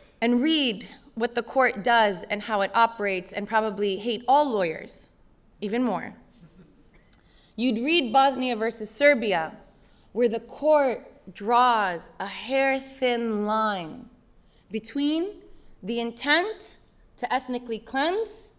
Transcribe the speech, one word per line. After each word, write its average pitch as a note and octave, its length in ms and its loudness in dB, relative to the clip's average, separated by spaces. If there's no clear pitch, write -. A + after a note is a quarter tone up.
and A#3+ 200 4
read C4 480 2
what A#3 200 -2
the A#3+ 80 -2
court B3+ 400 0
does G#3+ 480 4
and G#3 120 -4
how G#3+ 180 -2
it G3 140 0
operates, G3+ 580 0
and G#3 160 -6
probably G#3 480 0
hate A3 320 -4
all D4 180 6
lawyers F#3+ 600 -4
even G#3+ 220 -2
more, G3+ 320 -2
you'd A#3 200 0
read C4 360 0
Bosnia C4 440 4
versus A3 320 -4
Serbia, A3 680 2
where A#3 160 2
the A3 120 -4
court C#4 920 0
draws A3 680 2
a F#3+ 60 -6
hair-thin B3 1160 -2
line G#3 640 -4
between D4+ 720 -4
the A3+ 160 -6
intent D4 800 -2
to - 180 -6
ethnically B3 460 -4
cleanse F4 680 -4